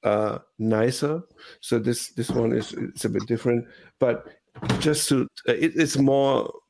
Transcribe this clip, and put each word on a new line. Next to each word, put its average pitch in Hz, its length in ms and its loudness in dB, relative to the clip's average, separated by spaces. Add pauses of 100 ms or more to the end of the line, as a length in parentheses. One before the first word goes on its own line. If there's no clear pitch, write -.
uh, 107 340 0 (200)
nicer. 127 640 0 (380)
So 117 200 0
this, 117 300 -2
this - 200 -6
one 117 220 0
is, 117 200 -2
it's - 320 -10
a 110 40 0
bit 104 180 -4
different, 120 400 0 (320)
but 117 300 0 (500)
just 151 300 0
to, 131 180 2 (220)
uh, 123 40 4
it, 160 220 0
it's 151 240 0
more 135 540 2 (180)